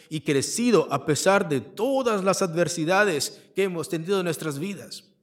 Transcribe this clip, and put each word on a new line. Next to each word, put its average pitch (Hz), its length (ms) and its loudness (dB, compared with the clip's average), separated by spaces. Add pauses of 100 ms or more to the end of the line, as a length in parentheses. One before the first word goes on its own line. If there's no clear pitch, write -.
y 156 120 -6
crecido 160 680 2
a 139 160 -2
pesar 190 440 2
de 139 100 0
todas 233 640 -2
las 190 180 2
adversidades 170 1000 0 (140)
que 190 80 2
hemos 175 260 -4
tenido 175 300 -2
en 180 60 -2
nuestras 156 320 -4
vidas. 170 460 -10 (200)